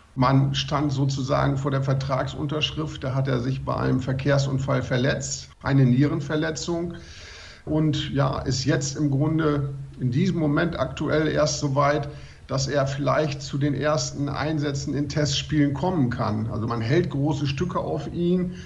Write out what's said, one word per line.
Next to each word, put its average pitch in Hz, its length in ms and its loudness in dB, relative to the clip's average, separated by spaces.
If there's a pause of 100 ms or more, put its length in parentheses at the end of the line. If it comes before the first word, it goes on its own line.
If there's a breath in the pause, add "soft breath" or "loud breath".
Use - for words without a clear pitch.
(180)
Man 135 380 4
stand 147 380 0
sozusagen 139 640 2
vor 139 140 0
der 135 120 0
Vertragsunterschrift. 139 1200 -2
Da 127 100 -2
hat 135 140 0
er 127 140 2
sich 131 240 -2
bei 127 100 -2
einem 131 240 2
Verkehrsunfall 135 840 0
verletzt, 123 680 -2 (120)
eine 135 240 4
Nierenverletzung. 160 1080 2 (720 loud breath)
Und 156 480 0
ja, 139 260 0
ist 123 240 -2
jetzt 156 320 0
im 147 160 0
Grunde 147 600 0 (260)
in 123 120 0
diesem 170 280 2
Moment 160 400 0
aktuell 147 480 0
erst 147 320 2
so 139 160 0
weit, 143 320 2 (400 loud breath)
dass 135 220 -2
er 135 180 2
vielleicht 139 540 0
zu - 160 -6
den 143 160 2
ersten 143 560 -2
Einsätzen 143 640 -2
in 143 160 -2
Testspielen 147 640 2
kommen 165 360 2
kann. 110 400 -2
Also 104 160 -4
man 117 140 -2
hält 135 300 2
große 143 360 0
Stücke 175 340 -2
auf 151 340 -4
ihn, 175 400 0 (120)